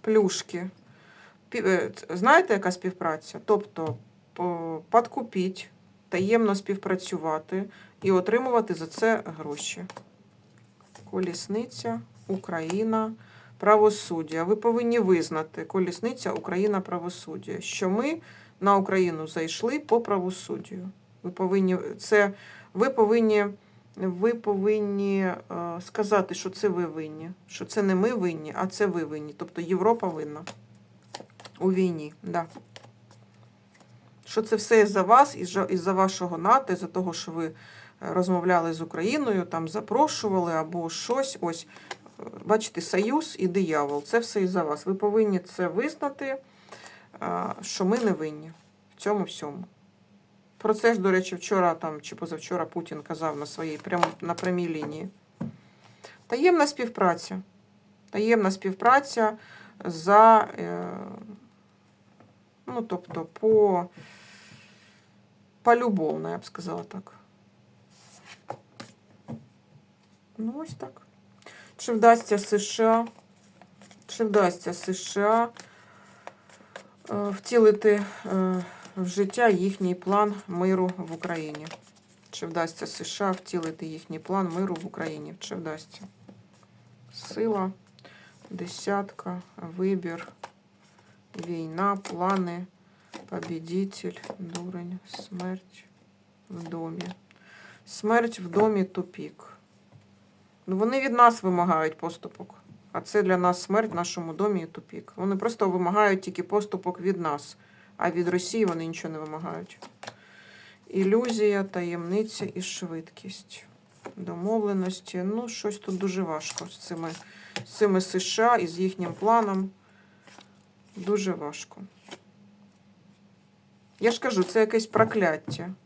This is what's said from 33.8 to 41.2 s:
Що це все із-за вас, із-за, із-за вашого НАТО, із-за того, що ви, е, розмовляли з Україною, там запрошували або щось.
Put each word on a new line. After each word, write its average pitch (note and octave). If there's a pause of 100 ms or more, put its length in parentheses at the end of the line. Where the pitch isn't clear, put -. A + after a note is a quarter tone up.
Що -
це A3
все G#3+
із-за G3+
вас, B3
із-за, F#3
із-за F#3
вашого F#3
НАТО, G#3+
із-за F3+
того, F#3
що E3
ви, E3
е, D#3+ (480)
розмовляли F3
з D#3+
Україною, G3
там E3
запрошували G3+
або E3
щось. C4